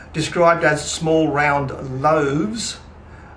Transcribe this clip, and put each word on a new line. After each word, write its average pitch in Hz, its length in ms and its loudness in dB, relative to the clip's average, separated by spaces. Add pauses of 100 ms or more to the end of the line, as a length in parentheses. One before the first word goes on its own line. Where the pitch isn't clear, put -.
(140)
described 165 500 2
as 151 260 0
small 160 380 0
round 143 720 -2
loaves, 156 760 0 (600)